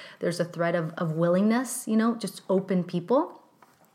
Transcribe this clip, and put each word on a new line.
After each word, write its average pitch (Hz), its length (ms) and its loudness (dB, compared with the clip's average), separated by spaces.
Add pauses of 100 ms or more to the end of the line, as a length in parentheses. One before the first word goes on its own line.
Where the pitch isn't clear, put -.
(200)
There's 170 200 -2
a 170 60 0
thread 170 300 0
of, 165 220 -2
of 160 160 -2
willingness, 202 760 2
you 220 80 0
know, 226 200 2
just 202 340 -8
open 190 340 2
people, 175 580 -2 (540)